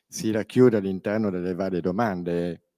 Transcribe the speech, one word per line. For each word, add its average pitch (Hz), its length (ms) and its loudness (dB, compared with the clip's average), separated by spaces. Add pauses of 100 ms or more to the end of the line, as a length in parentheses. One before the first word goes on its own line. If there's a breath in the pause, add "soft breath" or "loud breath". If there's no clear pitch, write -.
si - 240 -6
racchiude 110 460 4
all'interno 101 540 -2
delle 90 240 -4
varie 92 260 -2
domande. 87 840 -2 (120)